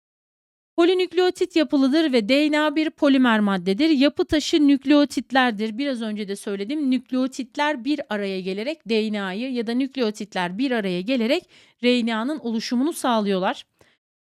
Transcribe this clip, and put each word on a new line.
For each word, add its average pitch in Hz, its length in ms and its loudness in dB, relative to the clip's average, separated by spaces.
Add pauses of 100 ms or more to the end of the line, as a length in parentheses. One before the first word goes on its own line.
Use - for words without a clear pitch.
(760)
Polinükleotit 359 800 2
yapılıdır 294 560 2
ve 220 160 2
D 285 240 2
N 302 80 2
A 302 160 0
bir 311 140 0
polimer 262 500 2
maddedir. 196 480 0
Yapı 294 360 2
taşı 302 440 2
nükleotitlerdir. 254 1080 2
Biraz 262 240 -4
önce 214 260 -6
de 202 80 -6
söyledim. 226 540 -4
Nükleotitler 254 920 -2
bir 285 240 -2
araya 196 320 -4
gelerek 196 480 -6
D 220 240 0
N 208 100 -4
A'yı 208 300 -6
ya 233 140 -4
da 233 60 -4
nükleotitler 214 840 -2
bir 262 120 0
araya 196 300 -2
gelerek 247 480 0 (340)
R 240 240 2
N 226 100 -2
A'nın 262 220 -4
oluşumunu 240 540 -2
sağlıyorlar. 208 760 -2 (600)